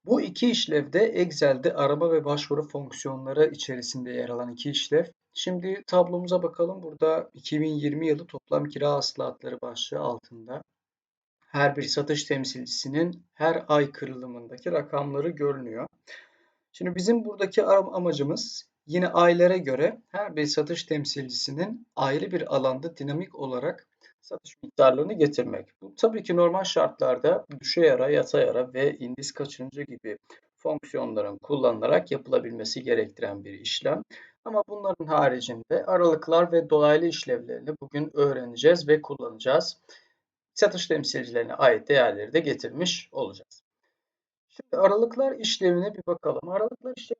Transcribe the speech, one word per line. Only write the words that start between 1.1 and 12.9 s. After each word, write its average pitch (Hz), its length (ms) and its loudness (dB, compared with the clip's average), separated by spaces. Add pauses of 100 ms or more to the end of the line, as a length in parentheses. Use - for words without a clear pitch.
arama 147 380 2
ve 151 140 2
başvuru 147 420 -2
fonksiyonları 135 800 -2
içerisinde 127 680 -8
yer 123 180 -6
alan 120 240 -8
iki 143 180 -8
işlev. 160 340 0 (280)
Şimdi 185 540 -6
tablomuza 180 560 2
bakalım. 170 380 -4
Burada 160 520 -2
iki 151 280 -4
bin 156 80 0
yirmi 147 380 -2
yılı 156 200 -2
toplam 147 380 -4
kira 143 260 -2
hasılatları 131 720 -6
başlığı 123 380 -8
altında 120 640 -10 (760)
her 143 360 0
bir 143 80 -4
satış 147 400 -2
temsilcisinin 135 1000 -4 (100)